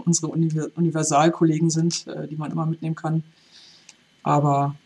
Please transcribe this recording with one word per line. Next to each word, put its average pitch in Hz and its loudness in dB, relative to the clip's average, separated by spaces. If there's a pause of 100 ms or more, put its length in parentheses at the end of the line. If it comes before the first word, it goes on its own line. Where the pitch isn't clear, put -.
unsere 165 0
Univer-, 156 -2
Universalkollegen 160 2
sind, 160 -2
äh, 151 -8
die 151 -12
man 151 -6
immer 165 -4
mitnehmen 160 -4
kann. 160 -2 (1000)
Aber 143 2 (100)